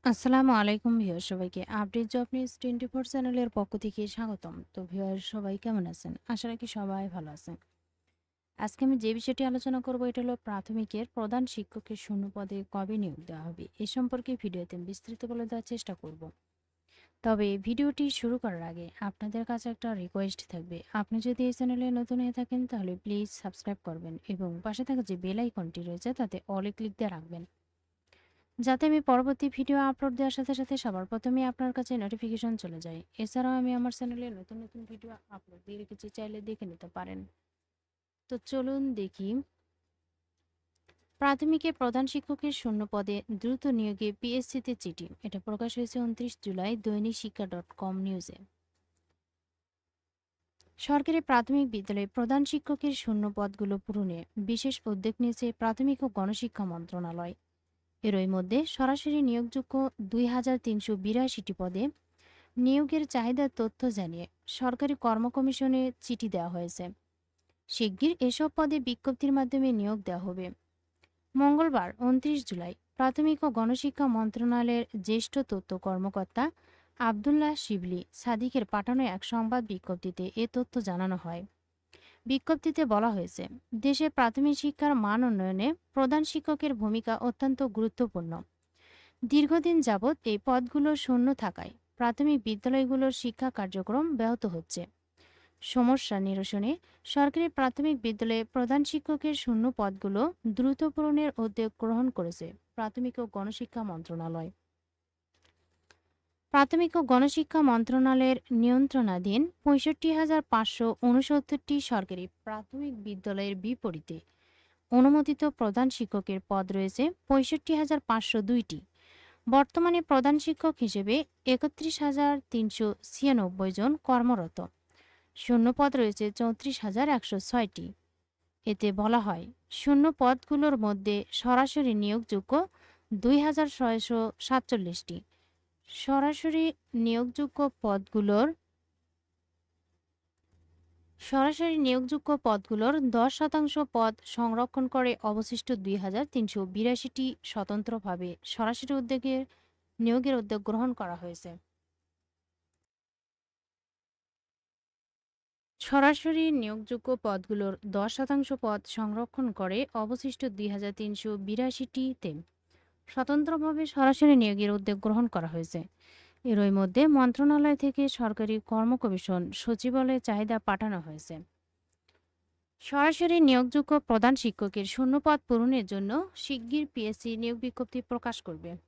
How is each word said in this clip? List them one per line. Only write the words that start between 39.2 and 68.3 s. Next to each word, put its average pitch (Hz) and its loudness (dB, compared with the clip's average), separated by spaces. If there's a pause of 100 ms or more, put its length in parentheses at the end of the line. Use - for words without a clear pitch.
প্রাথমিকে 302 2 (120)
প্রধান 254 0
শিক্ষকের 285 -4
শূন্য 214 -2 (120)
পদে 202 -2 (240)
দ্রুত 254 -4 (140)
নিয়োগে 214 -2 (120)
পিএসসিতে 247 -4 (100)
চিঠি। 170 -10 (180)
এটা 196 -8
প্রকাশ 220 -6
হয়েছে 240 -6
ঊনত্রিশ 233 -4 (100)
জুলাই 190 -4 (120)
দৈনিক 214 -2
শিক্ষা 208 -8
ডট 175 -10 (120)
কম 190 -4 (120)
নিউজে। 185 -8 (2500)
সরকারি 294 2
প্রাথমিক 269 2
বিদ্যালয়ে 202 -4
প্রধান 254 2
শিক্ষকের 294 -2
শূন্য 214 0 (140)
পদগুলো 202 -2 (100)
পূরণে 196 -4 (320)
বিশেষ 254 -2 (120)
উদ্যোগ 214 -2
নিয়েছে 240 0 (140)
প্রাথমিক 254 0
ও 269 -2 (100)
গণশিক্ষা 208 -4
মন্ত্রণালয়। 175 -8 (680)
এরই 190 2
মধ্যে 185 0 (180)
সরাসরি 285 0
নিয়োগযোগ্য 240 -2 (380)
দুই 233 2 (100)
হাজার 254 2 (100)
তিনশো 214 -2
বিরাশিটি 214 -2
পদে 185 -4 (760)
নিয়োগের 277 2 (100)
চাহিদার 254 0
তথ্য 226 -4 (100)
জানিয়ে 170 -6 (320)
সরকারি 254 0 (100)
কর্ম 226 2
কমিশনে 262 2 (200)
চিঠি 233 -4
দেওয়া 175 -2
হয়েছে। 175 -6 (840)
শিগগির 226 0
এসব 254 0